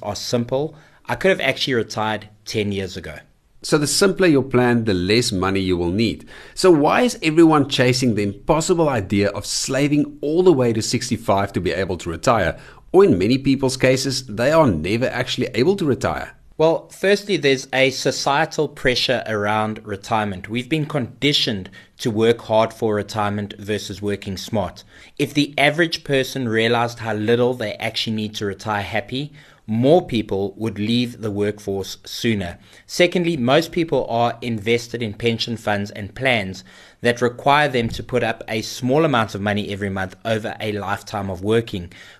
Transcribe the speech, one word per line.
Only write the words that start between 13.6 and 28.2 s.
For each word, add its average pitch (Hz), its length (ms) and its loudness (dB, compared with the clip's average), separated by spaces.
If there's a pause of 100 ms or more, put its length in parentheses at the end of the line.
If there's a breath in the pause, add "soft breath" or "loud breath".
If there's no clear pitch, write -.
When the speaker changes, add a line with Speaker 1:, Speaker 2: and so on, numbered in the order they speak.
Speaker 2:
cases, 131 500 2
they 117 240 -2
are 160 160 6
never 101 400 0
actually 123 480 -4
able 143 220 4
to 196 80 -2
retire. 95 500 -2 (220)
Speaker 1:
Well, 156 320 2
firstly, 202 480 0
there's 135 360 2
a 135 180 4
societal 147 800 0
pressure 127 580 0
around 107 600 -2
retirement. 104 640 -4
We've 120 200 -6
been 156 160 -2
conditioned 135 840 -2 (280 loud breath)
to 123 120 -4
work 113 320 2
hard 110 300 2
for 110 220 -2
retirement 104 640 -4
versus 101 440 -8
working 101 340 -6
smart. 90 480 -6 (340 loud breath)
If 143 140 -2
the 147 240 0
average 147 480 0
person 135 440 -2
realized 117 500 0
how 113 160 -6
little 120 400 2
they 113 200 -6
actually 113 420 -4
need 107 200 -6